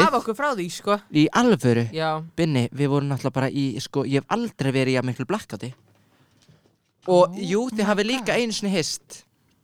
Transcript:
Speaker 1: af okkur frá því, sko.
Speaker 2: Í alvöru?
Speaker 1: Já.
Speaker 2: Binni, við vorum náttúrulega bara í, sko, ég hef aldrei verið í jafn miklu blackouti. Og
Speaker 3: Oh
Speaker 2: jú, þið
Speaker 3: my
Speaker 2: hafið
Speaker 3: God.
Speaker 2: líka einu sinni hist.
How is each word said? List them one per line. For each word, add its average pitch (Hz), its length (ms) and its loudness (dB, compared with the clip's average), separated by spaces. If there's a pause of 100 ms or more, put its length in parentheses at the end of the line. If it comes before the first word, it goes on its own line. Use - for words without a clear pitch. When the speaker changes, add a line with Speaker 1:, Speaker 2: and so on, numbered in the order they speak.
Speaker 1:
af 294 80 2
okkur 220 240 -2
frá 285 160 -2
því, 180 160 -4
sko. - 240 -2 (180)
Speaker 2:
Í 151 200 4
alvöru? 139 500 4 (100)
Speaker 1:
Já. 160 300 -4 (140)
Speaker 2:
Binni, 156 320 2
við 143 200 -2
vorum 143 220 0
náttúrulega 131 220 -2
bara 131 180 0
í, 139 160 -2 (140)
sko, 139 240 -4
ég 135 180 0
hef - 60 -20
aldrei 196 440 -2
verið 131 160 2
í 131 80 2
jafn 123 140 0
miklu 120 160 -6
blackouti. 127 480 -6 (1300)
Og 180 220 6
Speaker 3:
Oh 180 80 -12
Speaker 2:
jú, 202 320 -2
þið 226 80 -6
Speaker 3:
my 214 80 0
Speaker 2:
hafið 208 200 2
Speaker 3:
God. 226 80 -2
Speaker 2:
líka 226 280 -2
einu 233 120 -2
sinni 196 200 -2
hist. - 520 -6 (400)